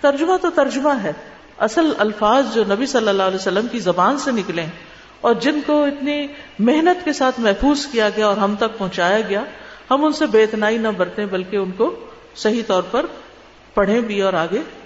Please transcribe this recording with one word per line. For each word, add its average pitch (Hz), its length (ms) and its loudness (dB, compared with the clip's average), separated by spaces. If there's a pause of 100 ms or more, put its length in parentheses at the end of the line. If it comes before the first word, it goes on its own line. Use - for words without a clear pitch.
ترجمہ 294 400 2
تو 370 80 0
ترجمہ 277 440 0 (100)
ہے، 160 80 -4 (460)
اصل 226 400 2
الفاظ 214 560 2
جو 226 100 2
نبی 202 220 0
صلی 233 220 0
اللہ 196 160 2
علیہ 190 120 0
وسلم 190 320 -2
کی 233 120 -6
زبان 180 380 2
سے 277 140 -2
نکلے 190 300 -2
ہیں 165 100 -8 (500)
اور 233 120 4
جن 294 320 0
کو 302 180 2
اتنی 285 440 -2 (320)
محنت 320 460 2
کے 302 80 0
ساتھ 254 260 0
محفوظ 240 460 2
کیا 220 240 2
گیا 214 180 0
اور 202 100 2
ہم 202 180 0
تک 220 220 -2
پہنچایا 185 420 0 (100)
گیا، 202 140 -2 (480)
ہم 285 140 2
ان 302 80 2
سے 311 120 0
بے 220 180 4
اتنائی 214 340 0
نہ 220 100 -2 (100)
برتیں 185 280 -2
بلکہ 185 300 -6
ان 190 160 -2
کو 247 240 -2 (400)
صحیح 220 320 0
طور 185 240 2
پر 285 140 0 (680)
پڑھیں 208 280 2
بھی 208 200 -2
اور 190 120 2
آگے 175 280 0 (240)